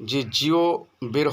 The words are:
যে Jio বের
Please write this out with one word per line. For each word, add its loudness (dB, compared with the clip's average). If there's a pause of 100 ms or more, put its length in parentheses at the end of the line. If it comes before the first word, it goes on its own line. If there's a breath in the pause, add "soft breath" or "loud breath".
যে -2 (160)
Jio 2 (500)
বের 2